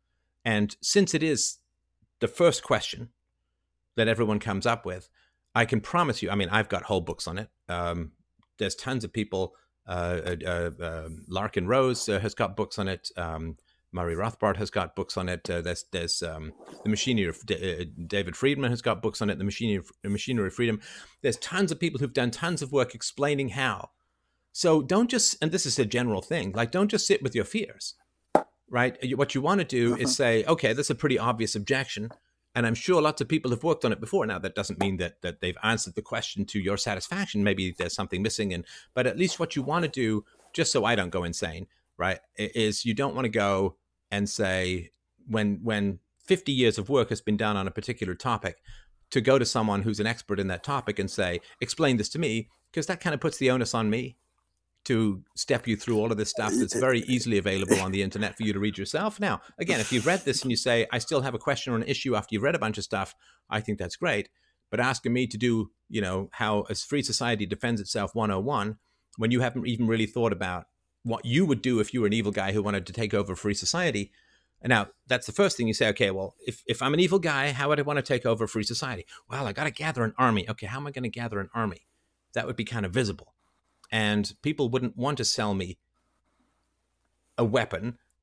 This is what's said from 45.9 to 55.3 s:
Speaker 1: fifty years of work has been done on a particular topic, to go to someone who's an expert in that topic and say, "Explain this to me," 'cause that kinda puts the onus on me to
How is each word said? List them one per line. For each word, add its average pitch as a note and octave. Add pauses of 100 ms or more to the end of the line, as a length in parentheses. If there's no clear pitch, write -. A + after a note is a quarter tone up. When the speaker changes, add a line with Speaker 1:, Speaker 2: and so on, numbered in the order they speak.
Speaker 1:
fifty F#3
years B2
of G#2
work B2+
has A2
been G#2
done G#2+
on G2
a F#2
particular G2+
topic, G#2 (500)
to B2+
go C3
to A#2+
someone G#2+
who's G#2+
an G#2
expert G#2+
in F#2+
that F2+
topic C3
and G2
say, F2+ (220)
"Explain C3+
this -
to D3+
me," A#2 (240)
'cause D#3+
that F3+
kinda D#3
puts -
the B2+
onus B2+
on A2+
me - (640)
to G#2+ (120)